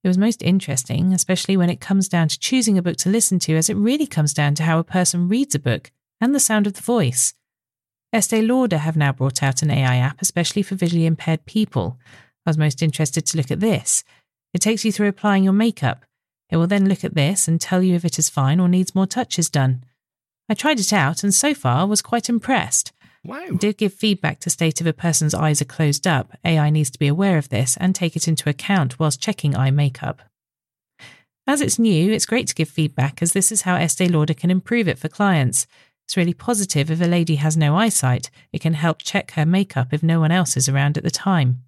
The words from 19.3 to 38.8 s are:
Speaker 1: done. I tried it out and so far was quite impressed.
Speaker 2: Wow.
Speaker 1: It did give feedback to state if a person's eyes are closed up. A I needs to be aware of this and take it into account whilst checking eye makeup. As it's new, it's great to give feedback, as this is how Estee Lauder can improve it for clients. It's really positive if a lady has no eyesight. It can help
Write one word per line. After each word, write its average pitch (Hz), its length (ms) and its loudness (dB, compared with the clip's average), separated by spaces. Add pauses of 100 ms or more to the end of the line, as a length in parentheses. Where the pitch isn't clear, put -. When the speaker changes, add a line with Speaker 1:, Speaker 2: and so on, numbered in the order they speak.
Speaker 1:
done. 131 340 0 (640)
I 214 60 0
tried 285 260 0
it 185 140 -2
out 165 280 0
and 202 120 2
so 294 180 2
far 143 340 0
was 208 140 0
quite - 300 -4
impressed. - 640 -2 (320)
Speaker 2:
Wow. 277 180 -12
Speaker 1:
It 240 180 -4
did 208 160 0
give 196 160 0
feedback 196 480 -2
to - 80 -8
state 165 320 -2
if 170 60 -2
a 160 80 0
person's 156 400 -2
eyes 151 260 0
are 147 60 -2
closed 147 400 -2
up. 151 400 -2
A 165 120 2
I 151 120 2
needs 151 220 2
to - 60 -20
be 143 100 0
aware 180 280 2
of 147 140 -2
this 120 260 -2
and 185 180 0
take 170 220 -2
it - 100 -2
into 156 220 0
account 147 500 -2
whilst 156 220 0
checking 147 340 -2
eye 131 180 2
makeup. 143 500 -2 (1200)
As 285 140 0
it's - 180 0
new, 196 320 4
it's - 140 0
great - 240 -2
to - 60 -6
give 160 160 -2
feedback, 147 500 -2
as 165 140 -2
this 196 180 0
is 208 100 -2
how 180 120 -2
Estee 170 340 0
Lauder 156 240 2
can 175 180 0
improve 190 380 0
it - 100 -2
for 160 100 -8
clients. 156 580 0 (400)
It's - 100 -6
really 175 160 2
positive 190 580 -2
if 165 120 0
a 170 40 2
lady 170 300 2
has 156 180 0
no 151 220 2
eyesight. 180 540 0 (200)
It - 120 -8
can 165 100 0
help 156 300 -2